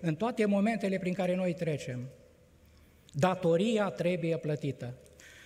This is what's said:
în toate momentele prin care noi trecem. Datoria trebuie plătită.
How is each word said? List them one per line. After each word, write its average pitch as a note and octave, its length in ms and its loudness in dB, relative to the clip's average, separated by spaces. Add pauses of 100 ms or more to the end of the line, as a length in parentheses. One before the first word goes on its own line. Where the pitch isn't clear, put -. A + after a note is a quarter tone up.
în D#3+ 140 0
toate A3 300 0
momentele G3+ 540 2
prin F#3 140 -2
care F3+ 220 0
noi F#3 200 0
trecem. D3 460 -4 (1120)
Datoria F#3 760 2
trebuie E3 480 -2
plătită. C#3+ 580 -4 (520)